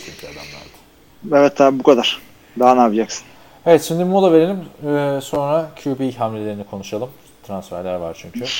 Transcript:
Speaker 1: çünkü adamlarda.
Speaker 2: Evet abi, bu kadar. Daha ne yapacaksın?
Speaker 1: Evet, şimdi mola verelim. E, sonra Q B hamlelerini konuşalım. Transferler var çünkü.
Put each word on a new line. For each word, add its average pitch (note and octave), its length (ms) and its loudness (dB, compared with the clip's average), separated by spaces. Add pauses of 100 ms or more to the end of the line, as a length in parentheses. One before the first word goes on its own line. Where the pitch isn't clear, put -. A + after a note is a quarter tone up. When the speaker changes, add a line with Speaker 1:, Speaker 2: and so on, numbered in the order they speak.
Speaker 1:
çünkü - 200 -18
adamlarda. - 1120 -6
Speaker 2:
Evet C#3+ 200 2
abi, C3+ 180 4
bu B2+ 40 -6
kadar. B2 380 2 (380)
Daha B2+ 160 6
ne B2+ 60 4
yapacaksın? A2 440 0 (420)
Speaker 1:
Evet, E3+ 160 6
şimdi E3+ 220 -4
mola F#3+ 280 4
verelim. E3 240 4
E, D3 640 -4
sonra D3 560 -4
Q C3+ 220 -6
B C3 140 -4
hamlelerini G#2+ 520 -6
konuşalım. G#2 460 -10 (360)
Transferler F#2 480 -8
var E2 260 -8
çünkü. A#2 240 -14 (160)